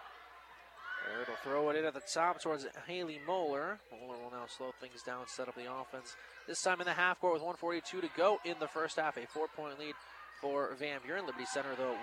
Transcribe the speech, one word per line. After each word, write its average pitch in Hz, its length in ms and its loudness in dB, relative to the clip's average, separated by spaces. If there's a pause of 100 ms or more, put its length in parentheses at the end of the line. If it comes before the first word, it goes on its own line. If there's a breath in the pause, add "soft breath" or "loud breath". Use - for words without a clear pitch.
(1080)
Barrett 117 220 -2
will 113 140 -4
throw 147 280 4
it 147 60 2
in 156 80 4
at 151 100 2
the 135 60 -6
top 165 400 2
towards 147 260 0 (200)
Haley 170 400 -4
Moeller. 170 520 2 (120)
Moeller 123 320 -10
will 120 80 -8
now 123 160 -6
slow 131 340 -6
things 123 220 -12
down, 123 240 -4
set 127 220 -4
up 123 80 -6
the 123 160 -6
offense. 131 420 -8 (320 loud breath)
This 165 160 -2
time 185 180 6
in 180 60 0
the 175 60 4
half 180 280 6
court 180 140 8
with 151 80 2
one 170 140 -2
forty-two 170 440 0
to 170 160 0
go 190 280 8
in 170 160 0
the 151 80 0
first 160 280 0
half. 156 200 2
A 120 100 -4
four-point 151 520 -4
lead 147 160 -6 (460 loud breath)
for 139 380 2
Van 143 260 -2
Buren. 175 220 -2
Liberty 127 200 -4
Center, 135 300 0
though, 127 260 2